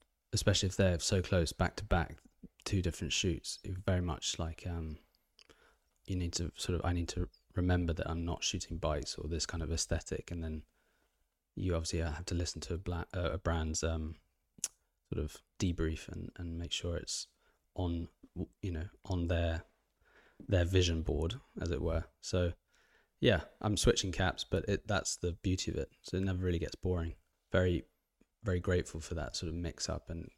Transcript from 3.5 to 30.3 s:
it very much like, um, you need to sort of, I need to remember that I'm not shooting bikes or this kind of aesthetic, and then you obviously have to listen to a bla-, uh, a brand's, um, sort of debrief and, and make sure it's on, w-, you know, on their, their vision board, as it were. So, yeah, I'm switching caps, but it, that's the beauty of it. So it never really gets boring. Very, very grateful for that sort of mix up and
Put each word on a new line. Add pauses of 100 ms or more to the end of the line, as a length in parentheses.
it
very
much
like,
um, (1080)
you
need
to
sort
of,
I
need
to (260)
remember
that
I'm
not
shooting
bikes
or
this
kind
of
aesthetic,
and
then (920)
you
obviously
have
to
listen
to
a
bla-,
uh,
a
brand's,
um, (960)
sort
of (200)
debrief
and,
and
make
sure
it's (480)
on, (280)
w-, (140)
you
know, (180)
on
their, (840)
their
vision
board, (260)
as
it
were. (160)
So, (680)
yeah, (180)
I'm
switching
caps,
but
it,
that's
the (100)
beauty
of
it. (120)
So
it
never
really
gets
boring. (380)
Very, (580)
very
grateful
for
that
sort
of
mix
up
and